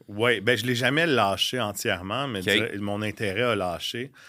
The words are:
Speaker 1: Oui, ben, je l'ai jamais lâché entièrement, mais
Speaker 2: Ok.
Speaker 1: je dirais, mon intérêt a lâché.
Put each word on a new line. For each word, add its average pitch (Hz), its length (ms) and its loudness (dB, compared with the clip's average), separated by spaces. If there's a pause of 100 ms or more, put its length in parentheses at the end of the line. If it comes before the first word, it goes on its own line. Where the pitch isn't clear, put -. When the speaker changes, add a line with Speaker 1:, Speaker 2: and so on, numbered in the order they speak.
Speaker 1:
Oui, 104 360 0
ben, 120 120 4
je 113 120 -2
l'ai 127 80 2
jamais 135 320 2
lâché 113 520 2
entièrement, 104 720 -2
mais 104 120 -6
Speaker 2:
Ok. 90 60 -6
Speaker 1:
je 98 60 4
dirais, 107 240 2
mon 101 240 -4
intérêt 104 400 -2
a 120 140 2
lâché. 98 580 -4 (160)